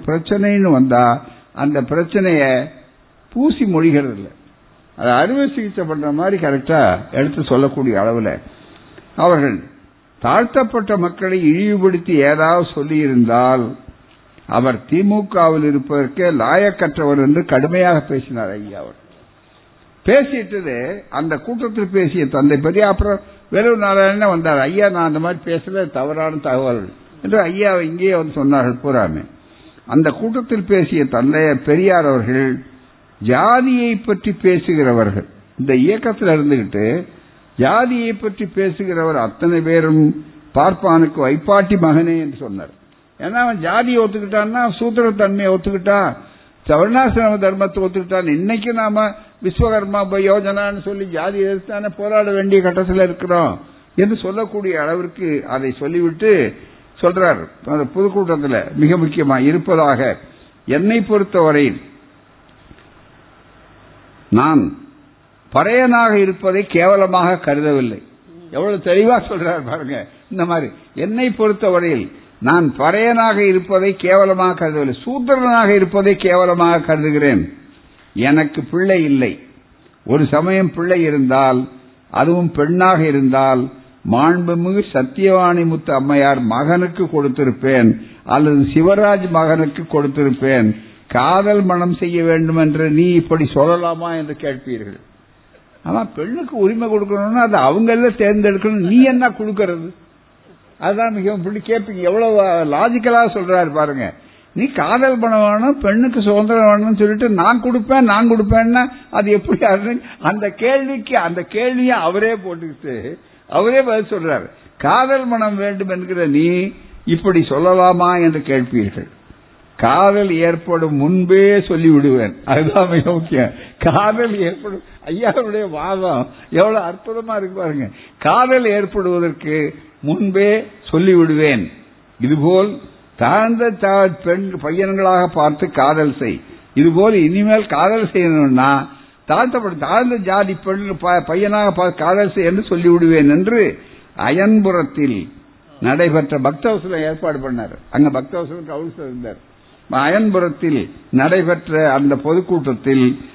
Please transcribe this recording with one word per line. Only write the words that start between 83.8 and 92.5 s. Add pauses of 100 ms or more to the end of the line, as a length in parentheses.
மாண்புமிகு (100)
சத்தியவாணி
முத்து
அம்மையார்
மகனுக்கு
கொடுத்திருப்பேன் (220)
அல்லது
சிவராஜ்
மகனுக்கு
கொடுத்திருப்பேன். (320)
காதல்
மணம்
செய்ய
வேண்டும்